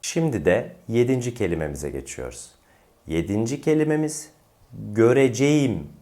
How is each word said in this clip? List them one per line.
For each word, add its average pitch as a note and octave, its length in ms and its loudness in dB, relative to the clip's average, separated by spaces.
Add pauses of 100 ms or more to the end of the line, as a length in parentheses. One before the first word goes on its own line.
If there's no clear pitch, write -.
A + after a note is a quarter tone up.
Şimdi C#3 440 -2
de G2 300 2 (120)
yedinci A#2+ 460 0
kelimemize D#2 560 -4
geçiyoruz. C2 600 -12 (560)
Yedinci G2+ 540 -2
kelimemiz D3+ 680 0 (440)
göreceğim A#2 1120 2 (140)